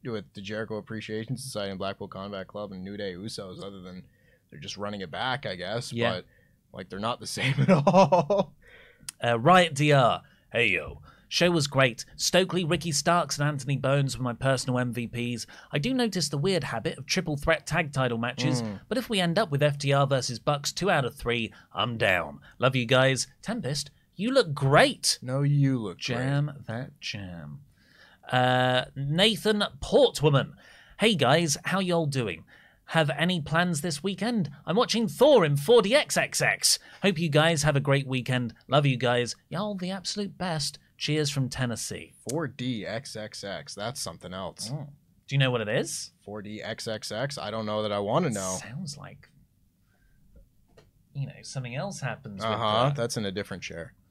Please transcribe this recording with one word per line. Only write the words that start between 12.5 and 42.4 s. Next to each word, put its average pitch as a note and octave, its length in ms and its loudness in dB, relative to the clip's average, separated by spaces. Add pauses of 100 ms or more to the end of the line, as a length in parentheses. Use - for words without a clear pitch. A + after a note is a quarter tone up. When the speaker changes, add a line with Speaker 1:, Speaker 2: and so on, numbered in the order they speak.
Speaker 2:
Ricky E3 260 -2
Starks, E3 480 2
and C#3+ 80 2
Anthony C#3+ 300 -2
Bones C3+ 420 0
were B2+ 60 -4
my B2 80 -2
personal B2+ 480 0
M B2 120 -2
V A#2 140 -4
Ps. A#2+ 400 -6 (240)
I D3 80 -2
do A#3 160 -2
notice A3 340 0
the - 80 -4
weird E3 280 0
habit A#2+ 340 -6
of C#3 80 -14
triple E3+ 300 -2
threat D#3 320 0
tag D3+ 240 -2
title B2+ 260 0
matches, B2 440 -2
Speaker 1:
Mm. G#2 260 -6
Speaker 2:
but A3 100 -2
if B3 100 -6
we G#3 120 0
end E3+ 180 2
up G#3 100 0
with C#3+ 140 0
F D3 160 2
T C#3 140 0
R C#3 160 4
versus B2+ 320 -2
Bucks C#3+ 320 -2
two F#3 180 -2
out D3+ 140 2
of A#2 100 -6
three, A#2+ 380 -2 (200)
I'm A2+ 240 -2
down. F#2 440 2 (180)
Love C3 160 2
you B2 100 0
guys. C3 440 2 (140)
Tempest, D3+ 500 -6 (240)
you A3 160 -2
look G#3 220 2
great. - 680 4
Speaker 1:
No, C3 200 -2
you C#3+ 360 4
look G#2 200 -6
Speaker 2:
Jam C3+ 480 -2
Speaker 1:
great. D3+ 200 -12
Speaker 2:
that A#2 340 -10
jam. E2+ 600 -12 (720)
Uh, B2+ 540 4 (100)
Nathan G3+ 680 2 (180)
Portwoman. D3+ 720 4 (440)
Hey A3 160 4
guys, D3 420 4 (100)
how F#3 120 0
y'all F3 280 0
doing? A#2 360 -2 (440)
Have D#3+ 300 2
any E3+ 240 0
plans D#3+ 420 0
this F3 200 -4
weekend? G3+ 480 -2 (160)
I'm D#3 80 -2
watching A3+ 320 2
Thor A#3+ 380 6
in C#3+ 120 2
four A3+ 240 6
D G3 140 2
X - 220 2
X D3+ 260 0
X. - 380 2 (240)
Hope F#3 160 2
you E3+ 80 0
guys D3+ 340 4
have D3+ 140 4
a C#3 40 4
great C#3 280 2
weekend. B2 440 -2 (140)
Love C#3+ 180 4
you C3+ 120 4
guys. A#2+ 400 0 (120)
Y'all G3+ 280 -6
the F3+ 160 -6
absolute G3 440 -6
best. D#3+ 440 -4 (180)
Cheers D3+ 320 0
from C3+ 180 -2
Tennessee. A#2+ 640 -6 (160)
Speaker 1:
four D#3 180 -4